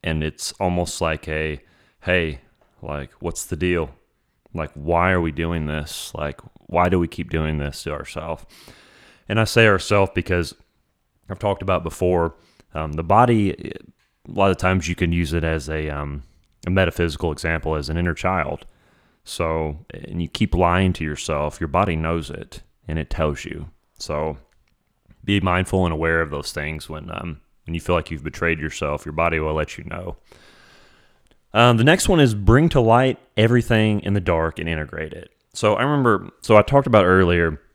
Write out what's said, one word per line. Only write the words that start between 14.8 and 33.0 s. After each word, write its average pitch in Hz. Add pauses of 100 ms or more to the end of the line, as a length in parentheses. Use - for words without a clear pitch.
you 85
can 85
use 85
it 82
as 80
a, 78
um, 73 (440)
a -
metaphysical 87
example, 78
as 73
an 80
inner 85
child. 80 (580)
So, 80
and -
you 82
keep -
lying 90
to -
yourself, 76
your 80
body 90
knows 80
it, - (260)
and 80
it 76
tells 76
you. 76 (280)
So 78 (840)
be 101
mindful 92
and 85
aware 82
of 78
those 71
things 78
when, 80
um, 82 (260)
when 85
you 85
feel 87
like 82
you've 73
betrayed 80
yourself, 73
your 76
body 82
will 78
let 78
you -
know. 87 (1400)
Um, 117
the 117
next 175
one 175
is 117
bring 117
to 135
light 120 (200)